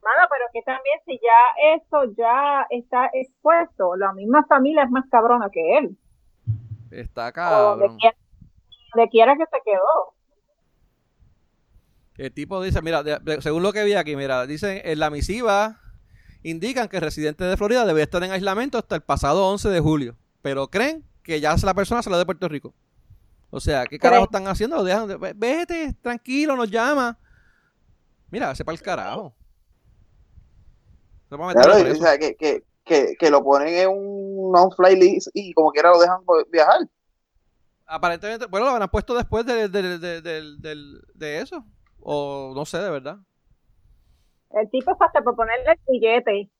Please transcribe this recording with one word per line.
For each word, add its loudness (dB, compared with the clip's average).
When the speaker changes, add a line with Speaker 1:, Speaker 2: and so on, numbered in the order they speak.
Speaker 1:
Mano, 2
pero -2
que -10
también -4
si -10
ya 6
eso -2
ya 0
está -2
expuesto, 0
la -2
misma 2
familia 4
es 0
más 0
cabrona 4
que 2
él. -2
Speaker 2:
Está -10
Speaker 1:
O 2
donde 0
Speaker 2:
cabrón. -2
Speaker 1:
quiera, 4
donde 4
quiera 6
que -2
se -6
quedó. 0
Speaker 2:
El -12
tipo -8
dice, -2
mira, -2
de, -4
de, -6
según -4
lo 0
que -4
vi 2
aquí, -2
mira, -4
dicen, -8
en -4
la -2
misiva -2
indican -6
que -6
residentes -6
de -2
Florida 0
debía 2
estar -4
en -8
aislamiento -4
hasta -6
el -6
pasado 0
once -2
de 2
julio, -2
pero -4
creen -4
que -6
ya 0
la 0
persona -2
se -8
la 0
de 0
Puerto -6
Rico. -10
O -12
sea, -2
¿qué -14
carajo 2
Speaker 1:
Creen. -4
Speaker 2:
están -6
haciendo? -4
Lo -2
dejan -2
de, -10
"Ve-, -10
vete, -6
tranquilo, -4
nos -4
llama". -2
Mira, -6
ese -10
pa'l -10
carajo. -8
Se -16
va -10
a -6
meter 6
Speaker 3:
Claro, 8
Speaker 2:
preso. -2
Speaker 3:
o -2
sea, 4
que, -4
que, -2
que, 2
que 2
lo 6
ponen 2
en 2
un -6
non-fly 6
list 4
y -8
como 4
quiera 4
lo 8
dejan 2
vo-, 2
viajar. 4
Speaker 2:
Aparentemente, -6
bueno, -2
lo 0
habrán -2
puesto -4
después -4
de, -2
de, -4
de, -10
de, -12
del, -16
de -10
eso. -14
O -8
no -8
sé, -10
de -6
verdad. -10
Speaker 1:
El -2
tipo -4
es -2
hasta 2
por -2
ponerle -2
el 2
grillete. 0